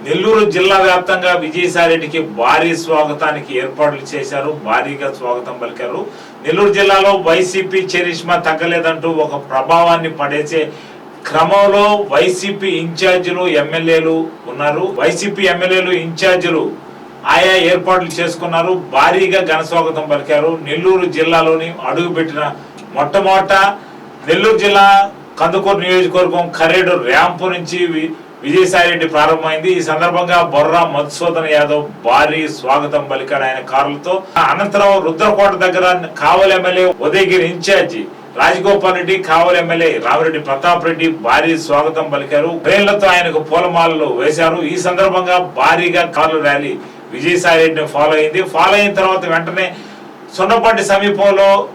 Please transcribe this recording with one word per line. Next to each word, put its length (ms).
నెల్లూరు 420
జిల్లా 280
వ్యాప్తంగా 540
విజయసాయిరెడ్డికి 880
భారీ 360
స్వాగతానికి 800
ఏర్పాట్లు 580
చేశారు, 480
భారీగా 480
స్వాగతం 500
పలికారు. 440
నెల్లూరు 260
జిల్లాలో 420
వైసీపీ 500
చరిష్మా 420
తగ్గలేదంటూ 720
ఒక 280
ప్రభావాన్ని 600
పడేసే 520
క్రమంలో 600
వైసీపీ 560
ఇంచార్జీలు, 800
ఎమ్మెల్యేలు 800
ఉన్నారు. 360
వైసీపీ 420
ఎమ్మెల్యేలు, 500
ఇంచార్జీలు 1000
ఆయా 240
ఏర్పాట్లు 460
చేసుకున్నారు, 540
భారీగా 480
ఘన 220
స్వాగతం 480
పలికారు. 520
నెల్లూరు 440
జిల్లాలోని 520
అడుగుపెట్టిన 540
మొట్టమొదట 580
నెల్లూరు 300
జిల్లా 280
కందుకూరు 400
నియోజకవర్గం 640
ఖరేడు 360
ర్యాంపు 460
నుంచి 320
వి-, 240
విజయసాయిరెడ్డి 640
ప్రారంభమైంది. 680
ఈ 40
సందర్భంగా 600
బొర్రా 420
మధుసూదన్ 680
యాదవ్ 340
భారీ 420
స్వాగతం 600
పలికాడు 340
ఆయన 140
కారులతో. 500
అనంతరం 420
రుద్రకోట 460
దగ్గర 200
కావలి 320
ఎమ్మెల్యే 320
ఉదయగిరి 540
ఇంచార్జి 480
రాజగోపాల్ 560
రెడ్డి, 200
కావలి 420
ఎమ్మెల్యే 320
రామిరెడ్డి 340
ప్రతాప్ 460
రెడ్డి 220
భారీ 320
స్వాగతం 560
పలికారు. 380
క్రేన్లతో 420
ఆయనకు 440
పూలమాలలు 580
వేశారు. 420
ఈ 140
సందర్భంగా 520
భారీగా 440
కార్ల 320
ర్యాలీ 240
విజయసాయిరెడ్డిని 720
ఫాలో 300
అయింది. 260
ఫాలో 320
అయిన 200
తర్వాత 340
వెంటనే 360
సున్నపాటి 480
సమీపంలో 920